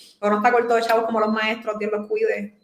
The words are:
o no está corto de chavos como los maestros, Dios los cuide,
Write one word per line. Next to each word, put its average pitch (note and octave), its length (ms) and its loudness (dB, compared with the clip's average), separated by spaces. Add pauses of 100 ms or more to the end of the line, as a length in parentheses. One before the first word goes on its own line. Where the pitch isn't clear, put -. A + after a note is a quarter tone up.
(200)
o G#3 100 0
no G#3 80 2
está A#3+ 140 4
corto A#3 240 2
de A3+ 60 2
chavos A3+ 240 2
como A3+ 140 -2
los G#3+ 120 0
maestros, A3 480 -4
Dios G#3 120 -4
los G#3 160 -4
cuide, G#3+ 560 -4